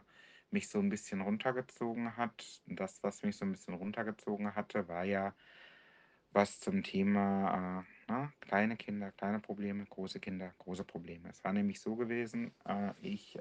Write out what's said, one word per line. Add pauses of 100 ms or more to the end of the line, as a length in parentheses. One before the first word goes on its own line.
(520)
mich
so
ein
bisschen
runtergezogen
hat.
Das,
was
mich
so
ein
bisschen
runtergezogen
hatte,
war
ja (960)
was
zum
Thema, (240)
äh,
ne,
kleine
Kinder,
kleine
Probleme,
große
Kinder,
große
Probleme.
Es
war
nämlich
so
gewesen, (140)
äh,
ich,